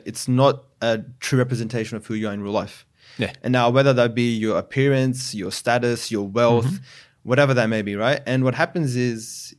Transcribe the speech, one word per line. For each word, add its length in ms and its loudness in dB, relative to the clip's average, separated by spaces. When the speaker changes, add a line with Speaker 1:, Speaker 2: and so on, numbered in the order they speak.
Speaker 1:
it's 240 -8
not 360 2
a 200 0
true 180 0
representation 580 -2
of 100 -12
who 80 -6
you 140 -4
are 60 -4
in 80 -8
real 100 -6
life. 340 -4
Speaker 2:
Yeah. 140 -2
Speaker 1:
And 100 -2
now, 180 4
whether 240 4
that 200 2
be 220 0
your 220 0
appearance, 760 0
your 160 -6
status, 600 -2
your 160 -2
wealth, 400 4
Speaker 2:
Mm-hmm. 180 -6
Speaker 1:
whatever 300 4
that 140 2
may 140 0
be, 140 -4
right? 300 0
And 180 0
what 100 2
happens 420 -2
is, 640 -6